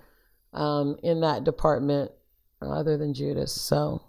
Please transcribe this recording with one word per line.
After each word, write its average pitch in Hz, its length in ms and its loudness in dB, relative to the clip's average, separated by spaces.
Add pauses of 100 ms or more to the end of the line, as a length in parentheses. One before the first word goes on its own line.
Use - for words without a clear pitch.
(540)
um, 147 480 0
in 165 180 0
that 151 240 0
department 143 680 2 (520)
other 151 340 0
than 147 160 -2
Judas. 139 400 -2
So, - 560 0